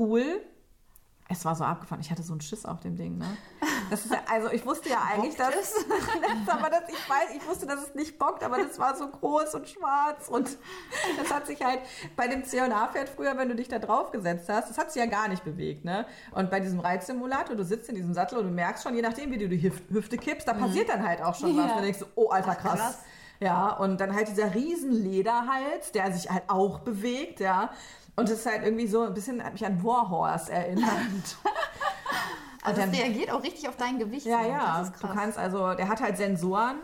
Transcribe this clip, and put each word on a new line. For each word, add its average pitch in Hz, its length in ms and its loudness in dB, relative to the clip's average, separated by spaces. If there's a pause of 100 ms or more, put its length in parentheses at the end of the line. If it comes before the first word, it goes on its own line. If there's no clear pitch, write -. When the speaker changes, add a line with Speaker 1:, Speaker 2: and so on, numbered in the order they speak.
Speaker 1:
cool. 247 420 4 (880)
Es 180 140 -4
war 165 100 2
so 160 80 -2
abgefahren. 165 380 -4
Ich - 80 -8
hatte 170 140 -4
so 170 100 -8
einen 151 80 -6
Schiss - 240 -10
auf 165 140 -6
dem 175 180 -6
Ding, 170 220 -6
ne? 165 60 -4 (680)
Das 208 120 -2
ist 233 80 -6
ja, 247 60 2 (140)
also 226 200 2
ich 233 140 0
wusste 294 240 -2
ja 247 80 2 (100)
eigentlich, 208 300 0
Speaker 2:
Bockt 262 180 2
Speaker 1:
dass, 392 220 -2
Speaker 2:
es? 370 80 0 (320)
Speaker 1:
<laughs> 220 320 0
aber 214 220 2
das, 339 180 4
ich 330 200 -6
weiß, 294 280 2
ich 285 100 -12
wusste, 330 200 -4
dass 277 160 -4
es 294 120 -10
nicht 294 220 -4
bockt, 294 260 0
aber 233 140 0
das - 220 0
war 262 160 2
so 285 120 -6
groß 302 480 0
und 277 140 -8
schwarz 294 580 0
und - 300 0 (640)
das 302 100 -2
hat 285 140 0
sich 294 180 -4
halt 262 160 2 (360)
bei 247 120 2
dem 262 160 -2
C 254 180 0
und 254 100 4
A 220 160 4
Pferd 277 220 -4
früher, 277 280 -2
wenn 262 120 2
du 240 60 -2
dich 240 120 -2
da 240 100 -2
drauf 220 340 2
gesetzt 175 380 -2
hast, 214 220 0
das - 80 -4
hat 320 120 -2
sich - 120 -2
ja 233 40 4
gar 214 200 2
nicht 185 160 -4
bewegt, 156 420 -6
ne? 190 220 -2 (240)
Und 185 180 2
bei 196 100 2
diesem 190 200 0
Reitsimulator, 240 760 -2
du 208 80 0
sitzt 220 260 -2
in 247 60 -6
diesem 175 200 -2
Sattel 190 240 0
und 208 60 2
du 185 60 0
merkst 175 320 0
schon, 262 120 -2
je 233 80 2
nachdem, 240 280 -2
wie 240 60 -2
du 202 100 0
die 180 140 2
Hüf-, 180 300 2
Hüfte 214 260 0
kippst, 294 300 -4
da 240 80 4
Speaker 2:
Mhm. 208 60 -2
Speaker 1:
passiert 392 280 2
dann 226 180 0
halt 170 140 0
auch 170 140 2
schon 302 200 2
was. 294 120 4
Speaker 3:
Ja. 233 80 4
Speaker 1:
Dann 202 80 2
denkst 196 160 0
du, - 60 -10 (100)
oh, 220 140 6
alter, 190 280 2
Speaker 2:
Ach, - 40 -12
Speaker 1:
krass. 190 180 2
Speaker 2:
krass. 240 200 0 (400)
Speaker 1:
Ja, 185 300 4
und 190 320 2
dann 196 140 0
halt 214 140 2
dieser 202 260 2
riesen 277 360 0
Lederhals, 233 1040 2
der 190 180 2
sich 175 180 -4
halt 185 180 0
auch 190 320 4
bewegt, 247 600 -4
ja. 190 300 2 (460)
Und 233 140 4
es 220 100 2
ist - 60 -6
halt 214 200 0
irgendwie 226 220 4
so 220 160 4
ein 202 100 0
bisschen, 226 280 -6
hat - 120 -6
mich 202 120 -4
an 190 180 2
Warhorse 170 680 2
erinnert. 180 380 2
Speaker 2:
<laughs> 208 80 2 (1600)
Also 202 200 2
Speaker 1:
Und 196 80 2
Speaker 2:
es 185 80 2
Speaker 1:
dann 247 80 2
Speaker 2:
reagiert 247 260 0
auch 269 100 0
richtig 294 280 -6
auf 254 80 -10
dein 247 220 0
Gewicht, 226 260 -4
Speaker 1:
Ja, 233 180 4
Speaker 2:
so. 226 60 2
Speaker 1:
ja. 240 300 2
Speaker 2:
Das 180 100 -2
ist - 120 -12
Speaker 1:
Du 214 60 -2
Speaker 2:
krass. 196 80 -4
Speaker 1:
kannst 214 220 0
also, 185 380 0
der 190 120 0
hat 220 140 0
halt 208 160 0
Sensoren, 196 680 2